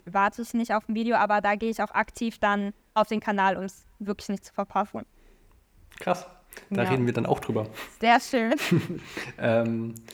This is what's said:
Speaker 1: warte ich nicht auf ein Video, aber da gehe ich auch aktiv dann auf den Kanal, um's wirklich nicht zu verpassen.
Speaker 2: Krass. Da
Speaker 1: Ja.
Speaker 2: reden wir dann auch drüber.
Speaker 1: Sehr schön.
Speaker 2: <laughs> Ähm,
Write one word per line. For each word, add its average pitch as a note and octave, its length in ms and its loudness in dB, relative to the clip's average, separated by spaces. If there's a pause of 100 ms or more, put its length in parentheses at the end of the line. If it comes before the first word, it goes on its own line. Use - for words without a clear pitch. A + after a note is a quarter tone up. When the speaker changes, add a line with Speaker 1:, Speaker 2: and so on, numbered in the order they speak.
Speaker 1:
warte G3 380 0
ich - 100 -6
nicht A#3 220 0
auf A3 140 -2
ein G#3+ 60 -2
Video, A3+ 200 2
aber G#3 260 2
da G#3 140 2
gehe A3+ 160 -2
ich G#3+ 100 -4
auch G#3+ 100 -4
aktiv - 480 -2
dann G3+ 340 0 (200)
auf G#3+ 140 4
den G#3+ 120 -2
Kanal, G3 380 2
um's F#3+ 280 -10 (140)
wirklich G3+ 300 -6
nicht G3 160 -6
zu - 80 -20
verpassen. - 520 -4 (920)
Speaker 2:
Krass. - 280 -2 (420)
Da A#2+ 140 0
Speaker 1:
Ja. A#2+ 80 2
Speaker 2:
reden B2+ 160 2
wir A#2+ 60 2
dann A#2+ 120 0
auch C3+ 140 2
drüber. A2 280 -2 (320)
Speaker 1:
Sehr A#3 200 6
schön. A#3 340 0 (440)
Speaker 2:
<laughs> - 420 -12
Ähm, A2+ 560 0 (180)